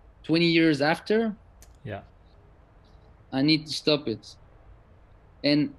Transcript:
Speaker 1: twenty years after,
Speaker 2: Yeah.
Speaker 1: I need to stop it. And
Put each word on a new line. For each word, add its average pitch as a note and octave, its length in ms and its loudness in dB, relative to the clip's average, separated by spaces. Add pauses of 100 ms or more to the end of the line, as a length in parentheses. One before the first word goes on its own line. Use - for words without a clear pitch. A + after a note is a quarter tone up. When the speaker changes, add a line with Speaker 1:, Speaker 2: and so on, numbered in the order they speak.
(240)
Speaker 1:
twenty E3+ 240 0
years D#3+ 340 2
after, G#3 560 -2 (460)
Speaker 2:
Yeah. G2+ 180 -12 (1300)
Speaker 1:
I C3+ 120 -4
need D#3 240 2
to C3+ 60 -10
stop D3 340 -2
it. G#2+ 180 -8 (1160)
And D3 360 0